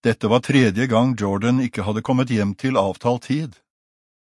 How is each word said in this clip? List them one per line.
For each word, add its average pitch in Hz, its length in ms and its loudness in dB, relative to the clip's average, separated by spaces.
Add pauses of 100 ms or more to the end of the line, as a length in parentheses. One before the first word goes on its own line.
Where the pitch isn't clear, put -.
Dette 110 240 0
var 117 160 2
tredje 123 440 2
gang 120 280 2
Jordan 104 480 0
ikke 107 200 -6
hadde 107 200 -4
kommet 127 280 0
hjem 101 240 0
til 131 240 -2
avtalt 120 480 -4
tid. 143 280 -4 (760)